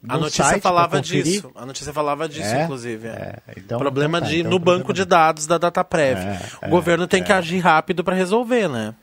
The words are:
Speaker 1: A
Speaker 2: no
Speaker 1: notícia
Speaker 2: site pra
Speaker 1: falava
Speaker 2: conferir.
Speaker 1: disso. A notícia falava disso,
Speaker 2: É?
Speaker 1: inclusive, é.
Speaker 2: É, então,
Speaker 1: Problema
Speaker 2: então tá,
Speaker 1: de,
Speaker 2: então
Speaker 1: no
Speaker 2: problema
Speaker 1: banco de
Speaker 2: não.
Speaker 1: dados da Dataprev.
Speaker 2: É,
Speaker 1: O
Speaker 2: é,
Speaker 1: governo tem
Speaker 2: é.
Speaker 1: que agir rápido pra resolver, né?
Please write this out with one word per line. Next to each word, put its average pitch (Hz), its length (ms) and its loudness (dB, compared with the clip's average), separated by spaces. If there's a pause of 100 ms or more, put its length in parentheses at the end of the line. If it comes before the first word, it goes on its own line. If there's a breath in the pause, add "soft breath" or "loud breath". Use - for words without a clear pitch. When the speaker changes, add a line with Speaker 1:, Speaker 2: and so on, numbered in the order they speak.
Speaker 1:
A 135 60 -4
Speaker 2:
no 131 60 0
Speaker 1:
notícia 151 240 0
Speaker 2:
site 175 180 2
pra 196 80 2
Speaker 1:
falava 170 260 2
Speaker 2:
conferir. 147 280 0
Speaker 1:
disso. 170 300 -2
A 117 120 -14
notícia 135 260 -10
falava 147 360 -2
disso, 120 260 -4
Speaker 2:
É? 147 100 0
Speaker 1:
inclusive, 117 440 -8
é. - 20 -10 (380)
Speaker 2:
É, 110 100 -20
então, 104 200 -6
Speaker 1:
Problema 143 400 0
Speaker 2:
então 147 100 -2
tá, 151 60 -2
Speaker 1:
de, 165 60 0
Speaker 2:
então 165 100 -2
Speaker 1:
no 180 80 4
Speaker 2:
problema 180 220 4
Speaker 1:
banco 180 140 -6
de 175 80 -2
Speaker 2:
não. 190 60 -2
Speaker 1:
dados 160 380 4
da 165 120 2
Dataprev. 156 600 0
Speaker 2:
É, 95 220 -6 (220 loud breath)
Speaker 1:
O - 40 -8
Speaker 2:
é, - 40 -4
Speaker 1:
governo 170 360 2
tem 185 140 2
Speaker 2:
é. 180 40 -2
Speaker 1:
que 185 80 2
agir 180 260 0
rápido 170 440 4
pra 170 120 0
resolver, 220 540 0
né? 110 340 -4